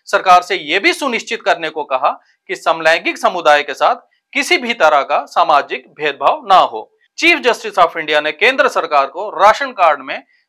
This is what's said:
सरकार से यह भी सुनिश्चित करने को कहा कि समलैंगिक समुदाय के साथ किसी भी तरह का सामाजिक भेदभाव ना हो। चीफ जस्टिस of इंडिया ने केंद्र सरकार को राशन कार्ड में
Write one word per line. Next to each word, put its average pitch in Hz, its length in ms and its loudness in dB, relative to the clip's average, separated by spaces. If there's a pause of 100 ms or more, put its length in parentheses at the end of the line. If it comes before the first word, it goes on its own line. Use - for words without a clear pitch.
सरकार 185 380 4
से 190 140 -6
यह 165 240 -4
भी 330 120 0
सुनिश्चित 233 500 -6
करने 165 260 -2
को 156 160 -8
कहा 139 360 -2 (280)
कि 185 80 -8
समलैंगिक 165 600 -2
समुदाय 165 440 2
के 143 120 -8
साथ 185 220 0 (380)
किसी 285 240 -2
भी 240 160 -6
तरह 151 280 4
का 143 220 -2
सामाजिक 165 640 -2
भेदभाव 151 580 -2
ना 196 100 6
हो। 117 400 0 (220)
चीफ 330 200 2
जस्टिस 226 360 -4
of 170 220 2
इंडिया 151 240 -2
ने 151 120 -4
केंद्र 262 360 0
सरकार 151 380 -2
को 190 240 -10
राशन 214 420 2
कार्ड 160 280 2
में 156 240 -12 (240)